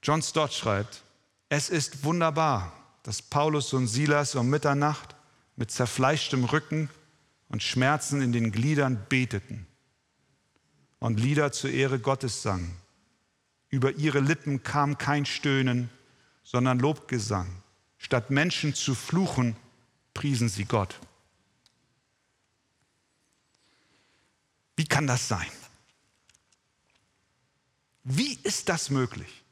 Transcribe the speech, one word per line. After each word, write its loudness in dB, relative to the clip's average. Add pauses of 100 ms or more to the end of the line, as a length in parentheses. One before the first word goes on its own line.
John 2
Stott 0
schreibt: -2 (460)
"Es -2
ist -2
wunderbar, 0 (300)
dass -8
Paulus 0
und 2
Silas 2
um 2
Mitternacht 0 (400)
mit -6
zerfleischtem 2
Rücken 0 (600)
und -4
Schmerzen 0
in 0
den 0
Gliedern 0
beteten -2 (1300)
und 0
Lieder 4
zur -4
Ehre 2
Gottes -2
sangen. -4 (920)
Über 2
ihre 2
Lippen 0
kam 0
kein 0
Stöhnen, 0 (540)
sondern 2
Lobgesang. -2 (480)
Statt 0
Menschen 2
zu -2
fluchen, 0 (580)
priesen 0
sie -4
Gott." -2 (3750)
Wie 0
kann 2
das 2
sein? -4 (2500)
Wie 0
ist -4
das 0
möglich? -2